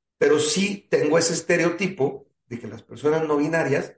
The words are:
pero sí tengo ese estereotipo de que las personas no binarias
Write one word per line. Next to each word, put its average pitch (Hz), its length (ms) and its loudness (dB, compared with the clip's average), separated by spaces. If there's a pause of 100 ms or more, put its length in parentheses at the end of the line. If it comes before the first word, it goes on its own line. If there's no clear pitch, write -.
(180)
pero 147 220 4
sí 202 500 -2
tengo 151 280 2
ese 165 160 0
estereotipo 170 960 -2 (200)
de 117 120 -10
que 113 80 -14
las 107 160 -16
personas 151 420 -2
no 151 120 2
binarias 151 600 0